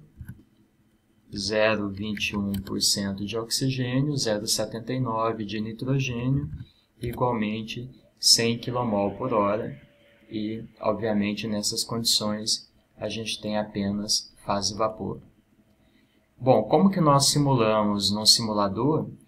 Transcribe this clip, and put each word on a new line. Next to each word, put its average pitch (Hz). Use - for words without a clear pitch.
zero 104
vinte 104
e 104
um 101
por 101
cento 101
de 104
oxigênio, 131
zero 110
setenta 113
e 131
nove 113
de 107
nitrogênio, 127
igualmente 120
cem 117
quilomol 110
por 127
hora, 104
e, 110
obviamente, 104
nessas 107
condições, 107
a 110
gente 107
tem 107
apenas 104
fase 101
vapor. 95
Bom, 123
como 190
que 180
nós 139
simulamos 107
num 107
simulador 107